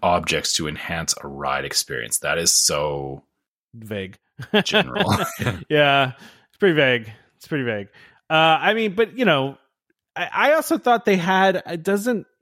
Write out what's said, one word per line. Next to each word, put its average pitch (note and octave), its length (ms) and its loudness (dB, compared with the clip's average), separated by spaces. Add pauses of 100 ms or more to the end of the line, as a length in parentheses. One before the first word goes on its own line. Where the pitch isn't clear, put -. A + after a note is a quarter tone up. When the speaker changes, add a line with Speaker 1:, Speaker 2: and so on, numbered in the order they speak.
Speaker 1:
objects E2+ 520 0
to D#2+ 120 -4
enhance E2 560 -6
a C#2+ 60 -12
ride C#2 380 -6
experience. A#1 540 -6
That D2 180 -2
is E2+ 140 0
so C#2+ 720 -2 (520)
Speaker 2:
vague. G#2 420 -10 (480)
Speaker 1:
general. G#3 500 0 (280)
Speaker 2:
<laughs> A2 260 -4
Yeah, C#3 440 4 (360)
it's - 100 -20
pretty F#3 160 4
vague. B2 380 2 (240)
It's - 100 -20
pretty C#3 180 -4
vague. G#2 240 -4 (420)
Uh, - 20 0 (280)
I F#3 120 2
mean, A3 220 -2
but, A3 240 -2
you B3 80 0
know, C#3 320 2 (580)
I, F3 160 -4
I B3 220 4
also D#4+ 240 0
thought A#3+ 260 2
they G3 120 4
had, F#3+ 500 2
it E3+ 160 -8
doesn't, G3+ 440 -2 (160)